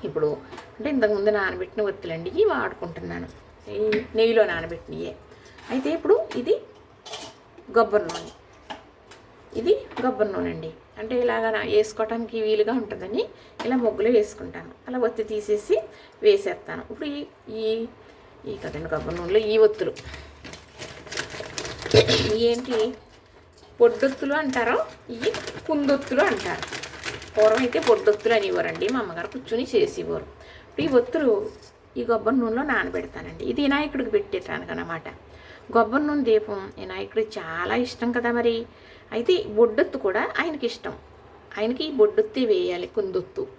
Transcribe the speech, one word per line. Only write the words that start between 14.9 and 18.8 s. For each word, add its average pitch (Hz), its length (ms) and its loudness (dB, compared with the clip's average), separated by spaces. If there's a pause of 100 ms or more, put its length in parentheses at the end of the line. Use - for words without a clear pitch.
ఒత్తి 226 240 0
తీసేసి 214 600 0 (400)
వేసేస్తాను. 196 680 2
ఇప్పుడు 285 180 -8
ఈ, 285 180 -8 (240)
ఈ, 220 360 -2 (600)
ఈ 135 180 -8
కదండి 156 240 -8